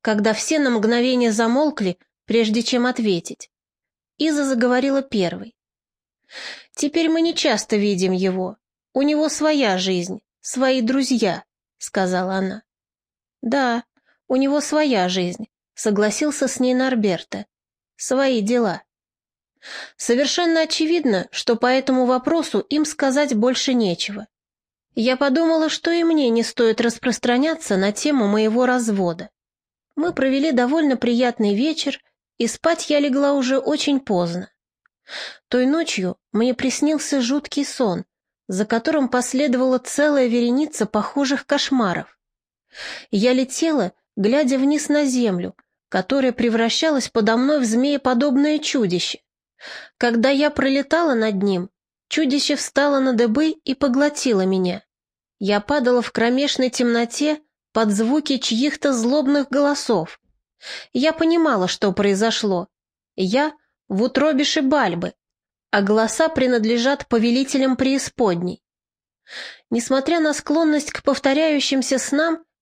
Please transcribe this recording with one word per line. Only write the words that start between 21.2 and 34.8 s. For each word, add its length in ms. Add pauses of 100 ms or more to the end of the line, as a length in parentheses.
что 240
по 100
этому 400
вопросу 540
им 240
сказать 500
больше 400
нечего. 540 (680)
Я 220
подумала, 520
что 220
и 140
мне 260
не 120
стоит 380
распространяться 960
на 160
тему 360
моего 380
развода. 640 (640)
Мы 160
провели 400
довольно 440
приятный 580
вечер, 460 (360)
и 100
спать 420
я 120
легла 320
уже 260
очень 400
поздно. 500 (1000)